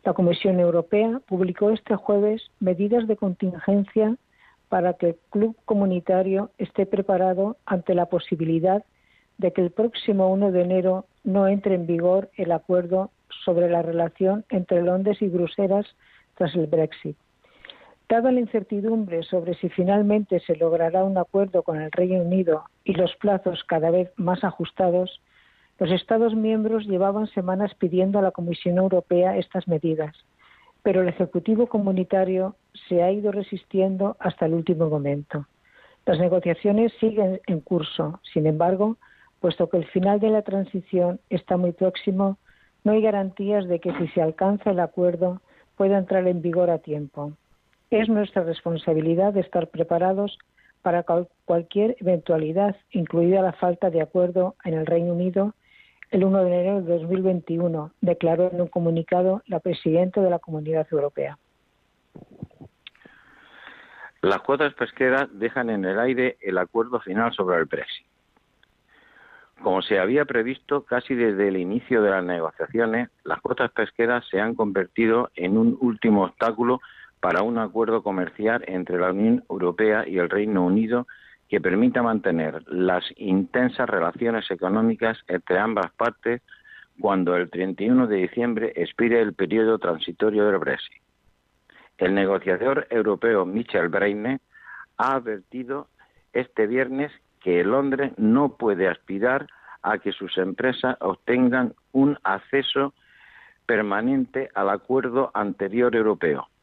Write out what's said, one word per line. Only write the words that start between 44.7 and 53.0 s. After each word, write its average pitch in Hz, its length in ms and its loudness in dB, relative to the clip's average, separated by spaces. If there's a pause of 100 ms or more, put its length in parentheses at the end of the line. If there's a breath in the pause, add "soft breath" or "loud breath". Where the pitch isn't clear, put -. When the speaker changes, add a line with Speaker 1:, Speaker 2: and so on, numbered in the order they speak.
Speaker 1:
acuerdo 180 600 -2 (340 soft breath)
pueda 196 220 2
entrar 185 300 0
en 175 160 0
vigor 175 260 2
a 160 80 2
tiempo. 147 540 -8 (600)
Es 220 180 2
nuestra 208 340 0
responsabilidad 165 920 0
estar 170 300 -2
preparados 185 720 -2 (440 soft breath)
para 175 220 0
cual-, 175 240 0 (180)
cualquier 202 540 0
eventualidad, 175 760 0 (160)
incluida 170 500 2